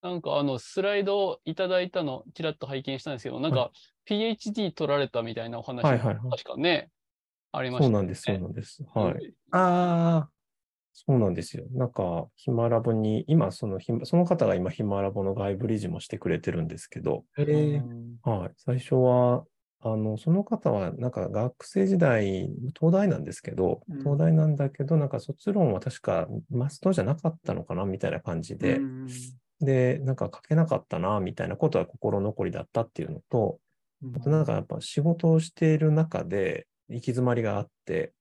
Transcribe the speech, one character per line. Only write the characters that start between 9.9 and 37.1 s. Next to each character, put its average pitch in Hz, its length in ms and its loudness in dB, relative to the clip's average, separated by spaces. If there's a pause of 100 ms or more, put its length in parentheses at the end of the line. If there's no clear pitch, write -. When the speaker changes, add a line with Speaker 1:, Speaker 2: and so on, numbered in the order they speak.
Speaker 3:
ー。 - 40 -20 (600)
Speaker 2:
そ - 200 2
う - 20 6
な 107 100 4
ん 90 60 0
で 87 80 -4
す - 140 -10
よ。 - 160 -10
な 127 140 -2
ん 120 60 -6
か、 85 440 -2
ヒ - 160 -4
マ 117 160 2
ラ 117 100 4
ボ 117 140 0
に、 110 340 0
今、 147 240 4
そ - 160 -8
の、 98 140 -4
ヒ - 120 -4
マ-、 - 140 -2
そ - 100 2
の 175 80 6
方 170 220 2
が 95 80 4
今、 90 160 0
ヒ - 140 -4
マ 98 180 0
ラ 98 80 0
ボ 98 140 -4
の 98 100 0
外 98 220 -2
部 107 100 -4
理 107 140 0
事 92 80 -6
も 82 100 -6
し - 80 -14
て 107 120 -8
く - 100 -4
れ 82 100 0
て 85 140 -4
る 85 100 -2
ん 80 60 -4
で 82 100 -10
す - 80 -16
け - 140 -12
ど、 78 240 -2 (120)
Speaker 3:
へ 147 60 -2
ー。 147 400 2
Speaker 4:
う - 0 -
ん。 120 400 -10
Speaker 2:
は 101 240 -2
い。 - 100 -10
最 127 220 -2
初 - 160 -2
は、 123 500 4 (360)
あ 110 160 -4
の、 110 200 -2
そ - 140 -2
の 196 140 4
方 220 260 -2
は、 98 220 0
な 120 160 -4
ん - 20 -4
か、 95 180 -4
学 107 360 -4
生 196 240 0
時 196 100 2
代、 104 500 2 (300)
東 160 140 4
大 196 160 4
な 165 100 0
ん 73 60 -6
で - 80 -8
す - 80 -12
け - 100 -10
ど、 85 380 0
Speaker 4:
う 165 60 -10
ん。 - 40 -10
Speaker 2:
東 143 180 0
大 160 160 4
な 156 140 6
ん 151 80 4
だ 139 160 0
け 139 140 -6
ど、 156 120 2
な 147 100 4
ん - 20 -2
か、 120 100 -4
卒 - 340 -4
論 175 200 4
は 92 80 0
確 - 200 -8
か、 85 280 0 (200)
マ 127 220 -2
ス - 80 -18
ト 190 140 2
じ 170 80 2
ゃ 95 40 2
な 135 120 0
か 165 140 0
っ 160 140 -10
た 104 100 -2
の - 100 -6
か - 100 -6
な、 92 100 -2
み 95 140 -2
た - 100 -2
い - 40 0
な - 80 -4
感 82 200 -4
じ 98 160 -8
で、 - 220 0
Speaker 4:
う - 20 -2
ん。 262 280 -6 (500)
Speaker 2:
で、 131 400 4
な 135 140 -2
ん 127 40 -2
か、 - 160 -4
書 - 100 -20
け - 120 0
な 160 100 6
か 160 120 0
っ - 100 -4
た - 140 -6
な、 101 180 0
み 92 160 -4
た 90 100 -4
い 87 40 -6
な 101 80 -6
こ - 140 2
と 90 100 2
は 87 60 -2
心 104 340 -2
残 98 240 -2
り 90 80 -2
だ 90 100 -8
っ - 100 -14
た 117 100 0
っ 117 60 -4
て - 140 -8
い - 40 -6
う - 40 -10
の 78 100 -10 (100)
と、 113 280 0 (420)
Speaker 4:
う 135 60 -12
ん。 123 100 -8
Speaker 2:
あ 143 40 -6
と、 139 100 -2
な 156 120 4
ん - 20 2
か、 127 80 -2
や 104 80 0
っ - 60 -8
ぱ、 - 140 -8
仕 - 200 -6
事 170 320 2
を 160 80 6
し 160 100 -6
て 156 240 2
い 156 40 2
る 156 120 4
中 156 320 2
で、 92 460 -4 (200)
行 120 120 -8
き - 60 -8
詰 127 200 0